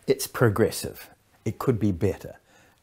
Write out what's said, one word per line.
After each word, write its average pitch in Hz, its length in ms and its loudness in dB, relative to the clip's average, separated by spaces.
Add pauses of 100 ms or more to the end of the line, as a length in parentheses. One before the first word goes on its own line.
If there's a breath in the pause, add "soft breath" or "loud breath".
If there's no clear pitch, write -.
it's - 200 0
progressive. - 840 0 (340)
It 113 140 -4
could 120 200 0
be 104 140 0
better. - 440 -4 (460 soft breath)